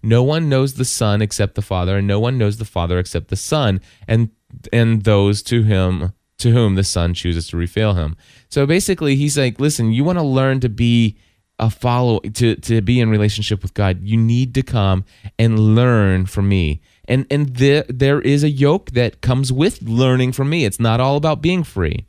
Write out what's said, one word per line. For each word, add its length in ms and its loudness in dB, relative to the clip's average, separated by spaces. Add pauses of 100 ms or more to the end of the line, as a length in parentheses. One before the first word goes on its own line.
No 220 2
one 240 0
knows 280 0
the 100 -4
Son 360 0
except 340 -4
the 60 -4
Father, 360 -2
and 100 -2
no 140 0
one 160 -2
knows 180 0
the 80 -10
Father 340 -4
except 300 -4
the 80 -4
Son, 460 -2 (260)
and, 220 0 (420)
and 320 2
those 400 2
to 200 0
him, 500 0 (240)
to 140 2
whom 240 4
the 100 2
Son 280 -2
chooses 360 -4
to 80 -8
reveal 380 0
him." 200 -4 (320)
So 180 0
basically, 520 0
he's 200 -2
like, 220 0
"Listen, 320 0
you 140 0
wanna 180 0
learn 380 0
to 80 0
be 480 0 (420)
a 100 0
follow-, 500 0
to, 360 -2
to 260 -2
be 200 0
in 80 2
relationship 540 -2
with 100 -10
God, 300 -2
you 120 -2
need 380 0
to 100 0
come 400 0 (340)
and 380 4
learn 520 2
from 200 -2
me." 320 0 (300)
And, 200 0
and 280 -2
there, 320 4
there 320 0
is 200 0
a 80 2
yoke 420 0
that 280 -2
comes 320 0
with 300 0
learning 500 2
from 180 -2
me. 140 -2
It's 160 -2
not 220 0
all 160 0
about 240 -2
being 240 0
free. 440 -4